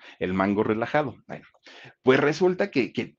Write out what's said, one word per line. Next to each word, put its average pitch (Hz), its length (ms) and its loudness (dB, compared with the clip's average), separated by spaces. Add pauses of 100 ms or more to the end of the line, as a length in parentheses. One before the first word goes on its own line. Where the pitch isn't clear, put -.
(200)
el 92 120 -2
mango 98 300 0
relajado. 117 540 -2 (100)
Bueno, - 200 -16 (580)
pues 131 160 6
resulta 180 500 0
que, 117 220 -2
que, - 260 -8